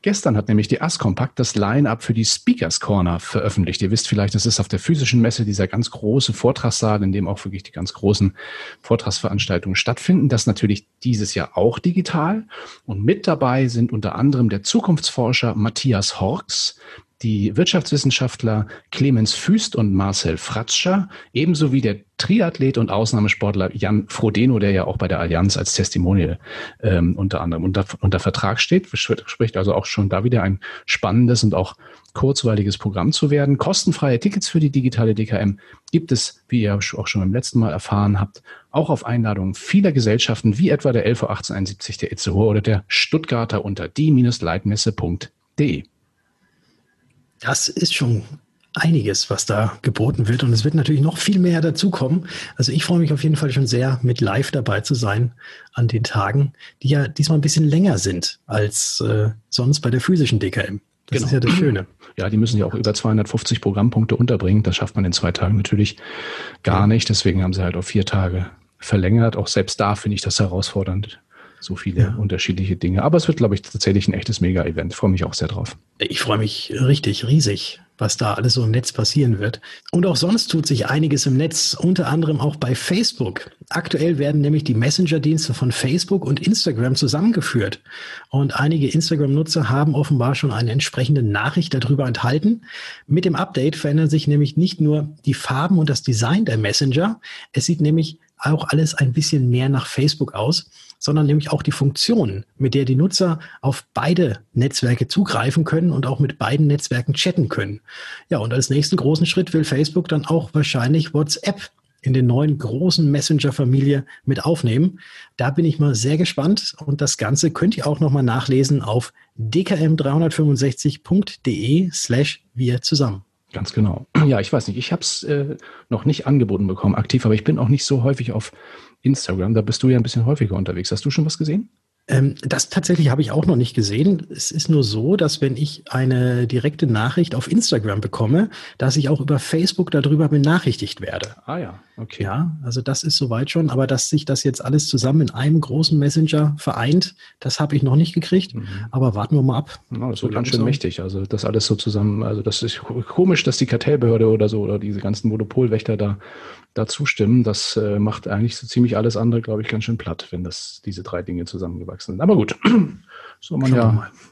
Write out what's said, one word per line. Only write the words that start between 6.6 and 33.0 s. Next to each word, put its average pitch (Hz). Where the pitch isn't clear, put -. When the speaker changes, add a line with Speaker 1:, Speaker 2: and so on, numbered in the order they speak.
Speaker 1:
in 95
dem 95
auch 95
wirklich 95
die -
ganz 87
großen 101
Vortragsveranstaltungen 98
stattfinden. 156
Das 120
natürlich 101
dieses 107
Jahr -
auch 113
digital. 180
Und 101
mit 196
dabei 135
sind 120
unter 104
anderem 123
der 101
Zukunftsforscher 123
Matthias 110
Horks, -
die 104
Wirtschaftswissenschaftler 131
Clemens 127
Füst -
und 107
Marcel 95
Fratscher, 180
ebenso 151
wie 135
der 104
Triathlet 165
und 110
Ausnahmesportler 104
Jan 104
Frodeno, 113
der 101
ja 95
auch -
bei 92
der 87
Allianz 85
als 92
Testimonial, 90
ähm, 90
unter 95
anderem 82
unter, 95
unter 101
Vertrag 101
steht. 180
Sp-, -
spricht -
also 98
auch 95
schon 101
da 95
wieder 120
ein 98
spannendes 117
und 104
auch 92
kurzweiliges 110
Programm 101